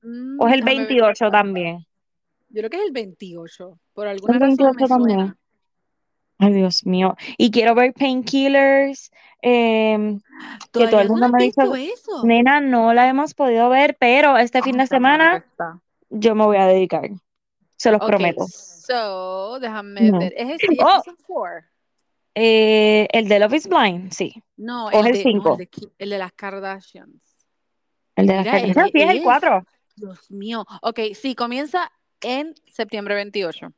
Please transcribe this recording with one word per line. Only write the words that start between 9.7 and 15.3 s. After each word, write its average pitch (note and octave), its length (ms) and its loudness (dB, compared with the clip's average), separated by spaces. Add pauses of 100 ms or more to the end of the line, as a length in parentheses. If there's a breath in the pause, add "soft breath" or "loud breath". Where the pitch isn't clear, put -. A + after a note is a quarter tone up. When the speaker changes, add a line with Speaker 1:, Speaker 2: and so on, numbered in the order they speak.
Speaker 2:
que A#3 140 2
todo A3 120 4
Speaker 1:
¿Todavía - 0 -
Speaker 2:
el G3+ 80 2
Speaker 1:
tú G#3+ 40 2
Speaker 2:
mundo A#3 140 2
Speaker 1:
no - 20 4
has A#3+ 40 2
Speaker 2:
me B3 60 2
ha B3 40 4
dicho, B3 240 0
Speaker 1:
visto C4 100 -2
eso? E4+ 460 -10
Speaker 2:
"Nena, A#3+ 380 4
no A#3+ 340 2
la B3 140 6
hemos C#4 260 -2
podido A#3+ 340 0
ver", C#4 300 2
pero C4+ 400 4
este A#3+ 220 0
Speaker 1:
Ay, B3 40 -4
Speaker 2:
fin B3+ 140 -2
de C4 100 2
Speaker 1:
tan C4 180 0
buena D#4 220 4
que F4+ 80 2